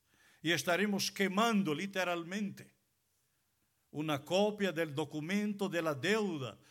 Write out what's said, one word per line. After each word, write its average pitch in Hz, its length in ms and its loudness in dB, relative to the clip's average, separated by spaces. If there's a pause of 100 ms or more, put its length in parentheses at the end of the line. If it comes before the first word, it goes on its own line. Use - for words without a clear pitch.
(400)
y 160 120 2
estaremos 190 580 2
quemando 196 640 2
literalmente 180 960 -4 (1200)
una 147 320 -2
copia 202 480 2
del 156 220 -2
documento 190 760 -2
de 170 140 0
la 160 120 0
deuda 160 640 -2 (120)